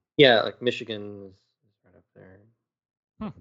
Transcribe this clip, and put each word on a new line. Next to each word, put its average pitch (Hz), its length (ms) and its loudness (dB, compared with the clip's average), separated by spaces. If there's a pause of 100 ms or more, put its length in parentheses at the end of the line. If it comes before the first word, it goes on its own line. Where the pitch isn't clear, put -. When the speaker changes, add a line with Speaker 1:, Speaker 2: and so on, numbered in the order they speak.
(160)
Speaker 1:
Yeah, 123 260 6
like, 104 200 -10
Michigan 104 640 -8
is, 95 80 -20
is - 400 -20 (100)
right 95 120 -20
up 90 80 -20 (100)
there. 98 260 -20 (800)
Speaker 2:
Hmm. 208 80 -12 (120)